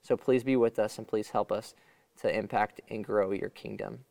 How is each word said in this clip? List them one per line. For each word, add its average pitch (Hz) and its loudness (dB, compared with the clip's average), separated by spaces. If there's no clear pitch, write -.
So 123 2
please 127 2
be 131 2
with 113 4
us, 107 -2
and 117 -10
please 107 -2
help 104 0
us 104 -6
to 90 0
impact 107 -2
and 110 -8
grow 101 2
your 98 -4
kingdom. 104 -10